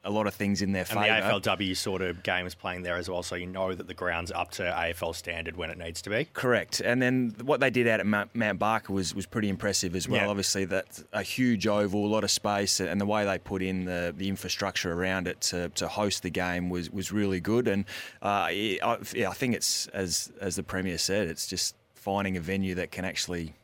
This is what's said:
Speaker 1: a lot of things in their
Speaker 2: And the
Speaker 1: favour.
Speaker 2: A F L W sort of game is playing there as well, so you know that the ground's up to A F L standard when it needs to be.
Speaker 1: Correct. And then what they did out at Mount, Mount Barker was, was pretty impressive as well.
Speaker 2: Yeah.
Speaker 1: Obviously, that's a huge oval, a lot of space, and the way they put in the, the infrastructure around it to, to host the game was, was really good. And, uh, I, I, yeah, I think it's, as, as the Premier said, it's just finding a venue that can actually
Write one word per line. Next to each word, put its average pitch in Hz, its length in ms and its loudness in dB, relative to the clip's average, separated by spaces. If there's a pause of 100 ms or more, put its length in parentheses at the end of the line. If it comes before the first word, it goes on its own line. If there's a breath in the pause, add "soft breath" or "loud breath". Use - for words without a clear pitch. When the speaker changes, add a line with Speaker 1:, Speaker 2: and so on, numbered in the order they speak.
Speaker 1:
a 98 60 -6
lot 104 160 2
of 98 80 0
things 101 300 2
in 98 80 2
their 95 180 2
Speaker 2:
And 110 80 0
the 104 60 2
Speaker 1:
favour. 107 100 6
Speaker 2:
A 110 40 6
F 101 140 4
L 101 80 2
W 95 360 0
sort 92 260 -2
of 90 220 -2
game 90 240 0
is 90 80 -10
playing 90 260 -6
there 87 140 -2
as 87 120 -4
well, 90 140 -4
so 90 140 -6
you 90 100 -6
know 95 300 -2
that 87 100 -10
the 90 80 -12
ground's 87 380 -2
up 85 220 -2
to 98 100 -6
A 85 260 0
F 85 140 -4
L 85 100 -2
standard 82 440 -6
when 80 120 -6
it 82 80 -8
needs 85 240 -10
to - 80 -10
be. 120 240 0
Speaker 1:
Correct. 120 460 2
And 120 200 2
then 123 440 2
what 135 160 2
they 135 100 4
did 117 180 4
out 110 120 4
at 95 80 2
Mount, 104 280 2
Mount 104 220 0
Barker 104 360 0
was, 92 200 0
was 98 140 -6
pretty 107 200 -2
impressive 95 480 0
as 92 140 -2
well. 120 140 4
Speaker 2:
Yeah. 101 60 2
Speaker 1:
Obviously, 98 360 0
that's 92 380 -4 (100)
a 104 80 0
huge 113 460 2
oval, 104 380 4
a 104 40 2
lot 107 140 4
of - 80 2
space, 101 480 2
and 92 200 0
the 101 60 2
way 104 200 2
they 95 120 0
put 95 240 -4
in 92 240 0
the, 87 320 -2
the 95 100 -2
infrastructure 95 640 -2
around 90 360 0
it 87 140 -4
to, 87 280 -2
to 85 180 -4
host 101 360 0
the 90 80 -2
game 90 400 0
was, 87 180 -4
was 95 220 -4
really 98 280 2
good. 113 280 2
And, 98 180 2 (380 loud breath)
uh, - 20 -2 (240)
I, 101 340 0
I, 113 140 2 (160)
yeah, 101 160 0
I 90 40 -6
think 123 220 0
it's, - 340 0
as, 90 420 -2 (100)
as 95 140 -2
the 95 80 -4
Premier 92 340 -2
said, 98 300 2
it's 80 180 -4
just - 300 -4 (180)
finding 98 440 0
a 87 40 -2
venue 95 320 0
that 87 180 -2
can 92 140 -6
actually 85 480 -4 (100)